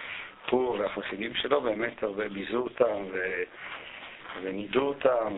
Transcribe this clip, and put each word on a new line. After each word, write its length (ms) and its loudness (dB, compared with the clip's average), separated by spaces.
הוא 300 4
והחסידים 560 -2
שלו 260 4
באמת 420 0
הרבה 260 0
ביזו 280 -2
אותם 540 4
ו-, 320 0
ונידו 460 0
אותם 500 4